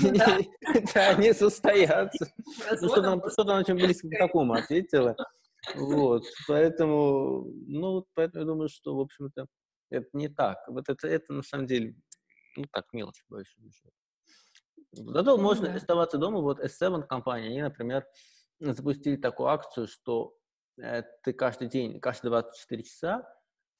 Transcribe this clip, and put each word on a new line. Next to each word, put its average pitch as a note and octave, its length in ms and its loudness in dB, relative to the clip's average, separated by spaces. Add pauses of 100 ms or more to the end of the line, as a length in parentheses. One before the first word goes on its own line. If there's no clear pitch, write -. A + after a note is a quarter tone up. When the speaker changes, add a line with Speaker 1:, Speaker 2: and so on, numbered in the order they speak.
Speaker 1:
Ну G3 140 6
да. G3 280 6 (520)
Speaker 2:
да, G3 220 6
не G#3 180 6
состояться. G3 920 4 (540)
Ну, F3 80 0
Speaker 1:
Разводом - 20 2
Speaker 2:
что G3+ 120 4
там, F#3 180 2
Speaker 1:
просто. G3 120 -6
Speaker 2:
что G#3+ 120 2
там G3 160 2
очень F#3 160 0
близко F3+ 340 2
к D#3+ 80 -6
такому E3+ 360 4
ответила. C3 640 2 (560)
Вот, C#3 500 2 (240)
поэтому, D3 960 2 (240)
ну, F#3 460 -4
поэтому E3 280 -2
я D#3 40 -6
думаю, D#3 240 -4
что, C#3+ 260 -10
в C3+ 40 -2
общем-то, C3+ 460 -10 (440)
это B2+ 240 -6
не D3 140 -4
так. B2 300 -2 (100)
Вот B2+ 220 -10
это, C#3+ 180 -6
это D#3 260 -4
на C#3 100 -6
самом C3+ 240 -8
деле, A#2 280 -2 (600)
ну, C#3 160 -10
так, - 220 -6
мелочь, - 340 -12
по - 80 -16
большому G#2+ 360 -20
счету. - 200 -20 (1000)
Зато D#3 440 2
Speaker 1:
Ну - 20 2
Speaker 2:
можно G3+ 340 2
Speaker 1:
да. - 20 -8
Speaker 2:
оставаться E3+ 440 0
дома. F#3+ 220 -2
Вот C#3+ 200 -2
эс C3+ 180 -8
севен F3 260 -2
компания, A#2+ 440 -6
они, C3 140 -6
например, C3+ 440 -4 (540)
запустили C#3+ 560 -2
такую C3 340 -2
акцию, B2+ 380 -4
что, - 480 -6 (440)
э, A#2+ 220 -8 (220)
ты B2+ 100 -2
каждый B2 340 -2
день, A2+ 320 -6
каждые A#2+ 300 -4
двадцать A#2 320 -2
четыре A2+ 220 -10
часа G#3 440 -8 (520)